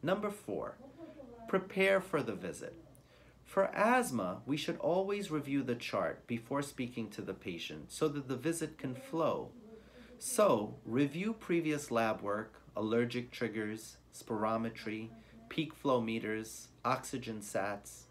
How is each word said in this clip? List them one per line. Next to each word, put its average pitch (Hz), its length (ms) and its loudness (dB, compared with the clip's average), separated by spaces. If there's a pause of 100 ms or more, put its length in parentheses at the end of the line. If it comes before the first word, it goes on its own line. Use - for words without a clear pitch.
Number 208 260 2
four, - 480 -4 (680)
prepare 190 540 4
for 160 200 0
the 113 140 -2
visit. 87 400 -8 (680)
For - 220 4 (100)
asthma, 139 680 4
we 143 120 0
should - 220 -2
always 190 520 2
review 139 320 0
the 120 140 0
chart - 500 -2
before 135 360 -2
speaking 120 480 -6
to - 120 -8
the 95 120 -4
patient 80 580 -8
so 156 160 2
that 143 180 -4
the 131 80 -2
visit 156 420 -2
can 127 200 -6
flow. 151 560 -2 (680)
So, 123 560 6 (100)
review 143 480 2
previous 156 600 0
lab 113 300 2
work, 104 320 -2 (200)
allergic 120 560 2
triggers, 110 680 -4 (140)
spirometry, 110 1000 -2 (380)
peak 156 240 -2
flow 127 280 4
meters, 110 680 -2 (160)
oxygen 120 540 -2
sats 101 720 -4